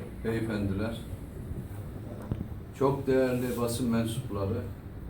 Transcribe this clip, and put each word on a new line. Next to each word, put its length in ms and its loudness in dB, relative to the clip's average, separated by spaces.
beyefendiler, 720 2
çok 280 4
değerli 540 4
basın 280 2
mensupları, 680 2